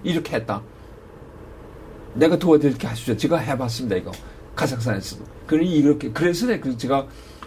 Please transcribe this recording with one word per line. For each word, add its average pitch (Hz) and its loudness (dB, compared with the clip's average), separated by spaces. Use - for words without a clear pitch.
이렇게 165 -2
했다. 107 -4
내가 160 4
도와드릴게 147 4
하십시오. 113 -2
제가 131 2
해봤습니다, 123 -2
이거. 92 -6
카자흐스탄에서도. 113 -4
그러니 165 2
이렇게, 143 4
그래서 175 0
내-, 226 2
그 - -4
제가 135 0